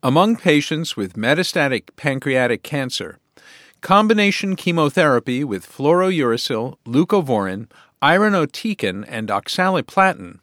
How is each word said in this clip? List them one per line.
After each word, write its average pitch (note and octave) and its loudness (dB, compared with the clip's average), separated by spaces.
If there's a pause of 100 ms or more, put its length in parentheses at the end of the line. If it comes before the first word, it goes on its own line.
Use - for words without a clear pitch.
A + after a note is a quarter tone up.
Among F3+ 2
patients D#3 0
with G2 -6
metastatic C#3 -2
pancreatic C3 -2
cancer, B2+ -8 (640)
combination G3+ 2
chemotherapy D3 0
with G2+ -6
fluorouracil, C#3 0 (100)
leucovorin, A#2 0 (320)
irinotecan, E3+ 0
and A2 -8
oxaliplatin E3 -2